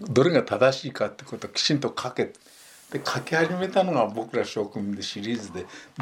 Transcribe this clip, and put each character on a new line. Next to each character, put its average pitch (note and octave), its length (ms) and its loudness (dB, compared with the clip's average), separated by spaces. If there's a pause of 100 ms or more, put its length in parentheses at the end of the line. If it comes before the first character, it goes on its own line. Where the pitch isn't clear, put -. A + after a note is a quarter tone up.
ど B2 140 6
れ F3+ 80 6
が C3+ 120 6
正 C3 360 4
し D3+ 100 -10
い - 20 -6
か G#2+ 160 -2
っ - 60 -10
て - 100 -18
こ A#2 140 -10
と G2+ 100 -10
を - 40 -18
き - 100 -2
ち - 120 2
ん C#3 60 2
と B2 180 -2
書 B2+ 140 -4
け。 - 220 -2 (560)
で、 C#3+ 160 -6
書 - 140 -2
き D#3+ 160 -4
始 E3 200 2
め F#3 120 0
た F#3+ 160 4
の F#3 80 0
が A#2+ 140 4
僕 A2 320 -4
ら G#2 80 2
諸 G#2 200 -2
君 G2+ 300 -4
で G2 60 -8
シ G2+ 200 -8
リ A2+ 140 -2
ー A2+ 40 -4
ズ F#2+ 140 -10
で、 F2+ 120 -8 (360)